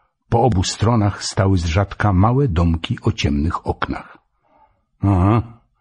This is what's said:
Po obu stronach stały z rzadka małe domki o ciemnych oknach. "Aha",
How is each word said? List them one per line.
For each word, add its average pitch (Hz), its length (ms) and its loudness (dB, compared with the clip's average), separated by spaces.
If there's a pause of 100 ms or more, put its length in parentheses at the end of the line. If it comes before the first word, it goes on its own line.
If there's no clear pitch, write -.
(300)
Po 117 140 2
obu 110 200 2
stronach 104 600 0
stały 98 340 0
z 85 80 -2
rzadka 98 480 0
małe 120 340 2
domki 85 540 0
o 110 100 0
ciemnych - 560 -2
oknach. - 500 -8 (840)
"Aha", 101 420 2 (380)